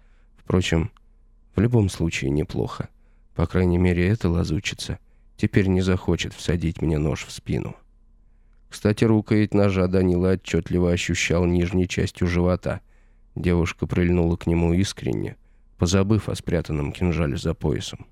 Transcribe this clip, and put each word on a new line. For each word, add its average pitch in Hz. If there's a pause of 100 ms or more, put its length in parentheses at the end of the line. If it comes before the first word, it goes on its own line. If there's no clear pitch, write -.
(360)
Впрочем, - (640)
в 95
любом 110
случае 80
неплохо. - (460)
По 85
крайней 90
мере, 87
эта 101
лазутчица - (380)
теперь 104
не 92
захочет 92
всадить 82
мне 78
нож 73
в -
спину. - (920)
Кстати, -
рукоять 107
ножа 95
Данила 92
отчетливо 90
ощущал 85
нижней 87
частью -
живота. 87 (540)
Девушка 87
прильнула 87
к -
нему 85
искренне, 64 (400)
позабыв 98
о -
спрятанном 78
кинжале 82
за 82
поясом. -